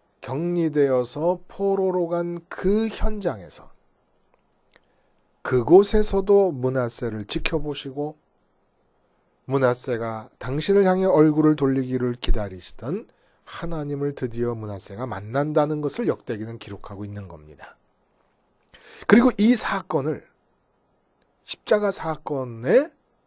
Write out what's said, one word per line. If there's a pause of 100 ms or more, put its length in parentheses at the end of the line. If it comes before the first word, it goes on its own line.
(200)
격리되어서
포로로
간
그
현장에서, (1700)
그곳에서도
므낫세를
지켜보시고 (1300)
므낫세가 (100)
당신을
향해
얼굴을
돌리기를
기다리시던 (360)
하나님을
드디어
므낫세가
만난다는
것을
역대기는
기록하고
있는
겁니다. (1300)
그리고
이
사건을 (1160)
십자가
사건의 (340)